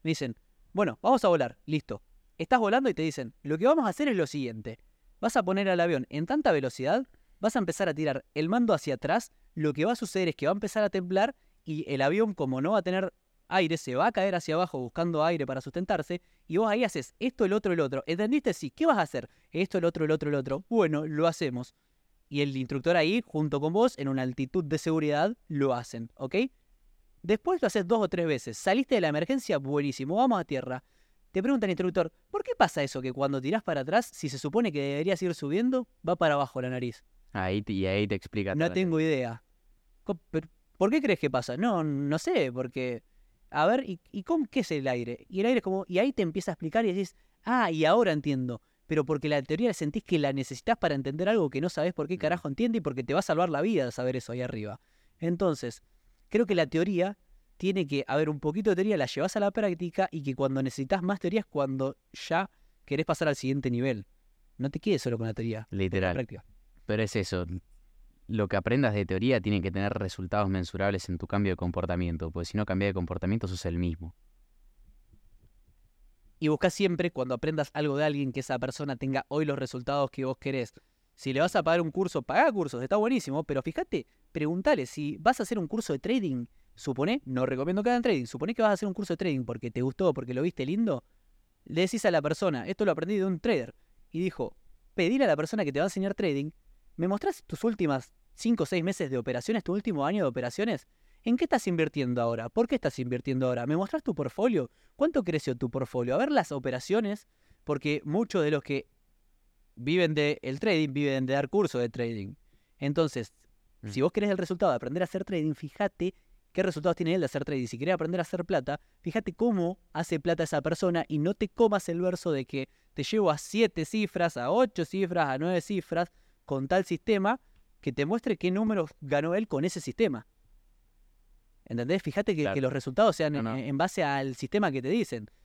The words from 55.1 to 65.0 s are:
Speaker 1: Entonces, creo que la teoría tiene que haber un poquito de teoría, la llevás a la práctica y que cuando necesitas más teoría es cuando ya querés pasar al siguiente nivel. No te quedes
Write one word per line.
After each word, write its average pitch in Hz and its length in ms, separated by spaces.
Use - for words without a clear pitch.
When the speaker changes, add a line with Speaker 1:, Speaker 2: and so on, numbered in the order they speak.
Speaker 1:
Entonces, 165 640
creo 226 180
que 196 100
la 165 100
teoría 180 500
tiene 185 300
que 139 220
haber 151 220
un 147 100
poquito 190 300
de 180 60
teoría, 202 200
la 139 100
llevás 160 300
a 214 40
la 202 120
práctica 180 580
y 160 120
que 139 120
cuando 135 280
necesitas 135 400
más 190 180
teoría 202 200
es 196 60
cuando 135 520
ya 175 380
querés 143 220
pasar 160 220
al 143 80
siguiente 135 340
nivel. 120 360
No 135 120
te 156 100
quedes 190 220